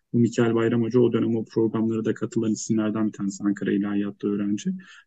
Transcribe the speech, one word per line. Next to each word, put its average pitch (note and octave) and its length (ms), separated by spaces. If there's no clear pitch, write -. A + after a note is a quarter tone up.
bu A#2+ 60
Mikail A#2 340
Bayram A2+ 300
Hoca A2+ 160
o A#2 140
dönem A2+ 220
o A2 100
programlara A2 600
da A2+ 80
katılan A2 380
isimlerden A2 560
bir G2+ 60
tanesi, G2 300
Ankara G2+ 280
İlahiyat'ta G2+ 560
öğrenci. G#2 440